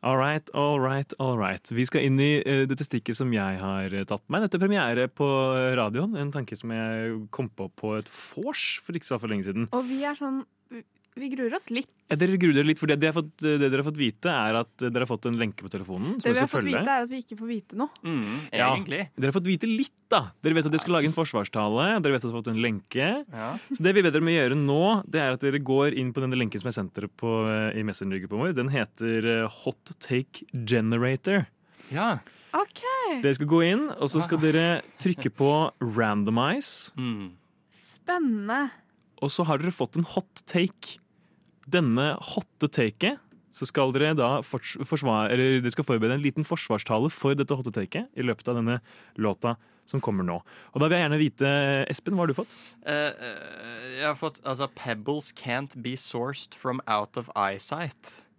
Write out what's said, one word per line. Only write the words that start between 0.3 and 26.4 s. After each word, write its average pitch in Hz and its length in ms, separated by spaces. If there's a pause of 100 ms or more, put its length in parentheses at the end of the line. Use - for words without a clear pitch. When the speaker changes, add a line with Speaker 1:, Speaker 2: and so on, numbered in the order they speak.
Speaker 1:
all 147 260
right, 135 400
all 131 160
right. 95 240 (100)
Vi 117 140
skal 131 240
inn 135 160
i, 147 60 (100)
eh, 135 240
dette 135 220
stikket 117 320
som 127 180
jeg 95 240
har, 95 320
eh, 98 160
tatt 104 140 (100)
meg. 180 140
Dette 196 100
er 180 100
premiere 127 460
på, 143 160 (280)
eh, 127 200
radioen. 127 400
En 143 160
tanke 127 240
som 117 140
jeg 113 600
kom 120 200
på 95 260
på 107 220
et 107 100
vors - 760
for - 120
ikke 165 100
så 123 160
for 113 80
lenge 101 160
siden. 101 280
Speaker 2:
Og 254 140
vi 262 180
er 294 100
sånn, 269 320 (680)
vi 269 120
gruer 254 260
oss - 160
litt. 240 180 (200)
Speaker 1:
Ja, 151 80
dere 185 220
gruer 170 160
dere 143 120
litt, 156 120
for 160 80
det, 147 120
det, 156 140
har 165 100
fått, 151 140
det 151 220 (120)
dere 135 140
har 151 80
fått 151 60
vite, 127 280
er 117 300
at, 117 120 (140)
eh, 127 60
dere 123 180
har 120 100
fått 107 100
en 120 120
lenke 110 240
på 98 80
telefonen 95 480
som - 40
Speaker 2:
Det 240 80
vi 240 40
Speaker 1:
dere 254 60
Speaker 2:
har 269 80
Speaker 1:
skal 294 120
Speaker 2:
fått 104 40
Speaker 1:
følge. 95 160
Speaker 2:
vite, 220 80
er 262 140
at 240 80
vi 262 120
ikke 214 160
får 226 100
vite 214 280
noe. 269 120 (140)
Speaker 3:
Mm, 131 380 (120)
Speaker 1:
Ja, 123 220
Speaker 3:
egentlig. 175 340 (100)
Speaker 1:
dere 127 120
har 175 100
fått 175 60
vite 190 220
litt, 233 240 (160)
da. 156 220 (120)
Dere 160 120
vet 156 120
at 151 60
dere 156 80
skal 175 140
lage 156 120
en 160 60
forsvarstale, 127 920
dere 143 100
vet 131 40
at 113 60
dere 117 100
har 117 100
fått 113 80
en 110 120
lenke. 131 680
Speaker 3:
Ja. 117 280 (120)
Speaker 1:
Så 262 120
det 185 120
vi 202 80
ber 175 80
dere 151 120
om 170 40
å 165 80
gjøre 139 240
nå, 165 500
det 156 120
er 135 140
at 127 60
dere 139 220
går 135 340
inn 127 160
på 135 80
denne 131 140
lenken 113 260